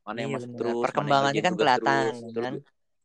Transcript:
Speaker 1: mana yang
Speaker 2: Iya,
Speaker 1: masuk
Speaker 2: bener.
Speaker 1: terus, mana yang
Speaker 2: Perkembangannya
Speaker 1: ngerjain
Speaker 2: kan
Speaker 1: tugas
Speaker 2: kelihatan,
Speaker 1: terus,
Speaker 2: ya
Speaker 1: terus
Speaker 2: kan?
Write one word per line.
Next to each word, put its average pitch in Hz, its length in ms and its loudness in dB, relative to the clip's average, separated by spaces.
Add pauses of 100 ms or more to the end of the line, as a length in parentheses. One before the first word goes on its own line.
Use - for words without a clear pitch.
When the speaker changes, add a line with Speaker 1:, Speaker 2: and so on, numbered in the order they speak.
Speaker 1:
mana 107 160 -10
yang 113 120 -6
Speaker 2:
Iya, 135 40 -4
Speaker 1:
masuk 123 160 -10
Speaker 2:
bener. 120 80 -12
Speaker 1:
terus, 120 160 -2
mana - 0 -
yang 120 80 -2
Speaker 2:
Perkembangannya 139 480 2
Speaker 1:
ngerjain 135 160 0
Speaker 2:
kan 185 80 2
Speaker 1:
tugas - 80 0
Speaker 2:
kelihatan, 135 400 4
Speaker 1:
terus, 127 160 -2
Speaker 2:
ya 117 160 -14
Speaker 1:
terus 117 160 -2
Speaker 2:
kan? - 40 -8 (500)